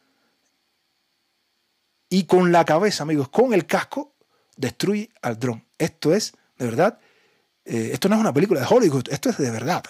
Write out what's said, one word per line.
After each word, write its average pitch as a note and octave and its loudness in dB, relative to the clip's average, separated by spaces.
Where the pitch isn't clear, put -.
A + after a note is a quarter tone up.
Y F#3 0
con F3+ 4
la E3 6
cabeza, E3 0
amigos, D3 -2
con A#3+ 2
el F3+ 2
casco, - -6
destruye F#3+ -4
al A2+ -6
dron. A#2+ -6
Esto D#3 -2
es, G#3+ -2
de B2+ -6
verdad, D#3 0
eh, A2+ -6
esto D#3+ -2
no G#3+ 2
es A3 2
una F#3+ 0
película D#3 2
de B2 -4
Hollywood. F3 2
Esto C#3 -2
es - -6
de C3 -2
verdad. A#2+ -4